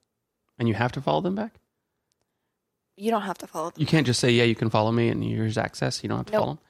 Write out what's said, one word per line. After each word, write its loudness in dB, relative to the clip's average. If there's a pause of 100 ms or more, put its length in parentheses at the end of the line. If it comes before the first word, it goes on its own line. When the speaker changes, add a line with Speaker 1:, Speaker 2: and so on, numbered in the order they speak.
(580)
Speaker 1:
And 0
you 2
have -2
to -8
follow 0
them -4
back? -8 (1400)
Speaker 2:
You -2
don't 0
have -8
to -14
follow -6
them -16
Speaker 1:
You 2
can't 4
just 0
say, 4
"Yeah, 6
you 4
can 0
follow 4
me," 2
and -4
here's -2
access. -4
You -6
don't -2
have -6
to -6
Speaker 2:
Nope. 2
Speaker 1:
follow -2
'em? -12 (120)